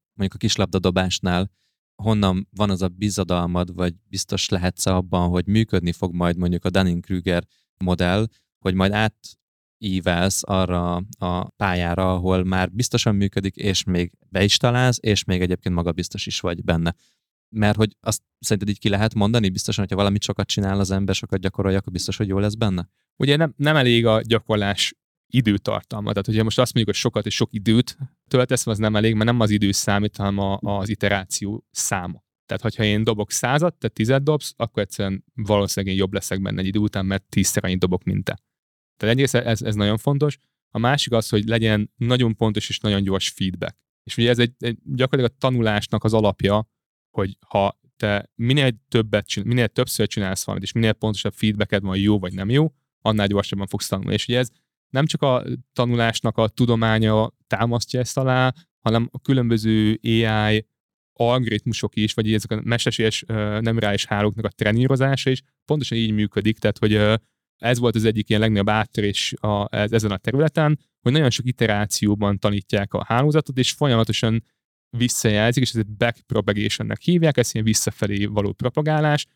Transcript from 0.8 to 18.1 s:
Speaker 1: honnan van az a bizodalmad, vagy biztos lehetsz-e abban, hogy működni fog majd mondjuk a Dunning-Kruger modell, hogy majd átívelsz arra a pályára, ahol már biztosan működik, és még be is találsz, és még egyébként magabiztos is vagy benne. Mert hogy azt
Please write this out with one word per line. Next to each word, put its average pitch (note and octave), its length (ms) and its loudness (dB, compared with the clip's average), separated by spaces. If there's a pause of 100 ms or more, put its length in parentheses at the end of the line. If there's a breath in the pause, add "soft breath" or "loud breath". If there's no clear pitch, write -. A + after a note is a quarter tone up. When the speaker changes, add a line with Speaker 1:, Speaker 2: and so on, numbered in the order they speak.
Speaker 1:
honnan G2 480 0
van G#2 200 -2
az F#2 120 -2
a F#2+ 60 0
bizodalmad, F2 840 -2
vagy F2+ 200 -2 (140)
biztos - 400 -6
lehetsz-e F#2 460 -2
abban, F2+ 340 0
hogy F2 180 0
működni G2 460 0
fog F2 220 -4
majd F2 220 0
mondjuk F2 280 -2
a F#2 60 0
Dunning-Kruger F2+ 760 0 (380)
modell, F2+ 420 0 (320)
hogy F#2 160 -2
majd F#2+ 180 2
átívelsz F#2+ 1500 -2
arra F2 580 -2 (160)
a F2+ 300 -4
pályára, F2+ 640 0
ahol F#2 300 0
már F#2 280 -2
biztosan A#2 420 0
működik, G2 420 -2
és G2 280 -2
még F2+ 280 0 (160)
be F#2+ 160 2
is G#2 120 4
találsz, B2 440 2
és G#2 240 0
még F2+ 160 0
egyébként F2+ 340 0
magabiztos F2 520 -4
is - 140 -8
vagy F2 240 -4
benne. E2 300 0 (600)
Mert G#2 220 2
hogy G#2+ 240 0
azt - 220 -4 (160)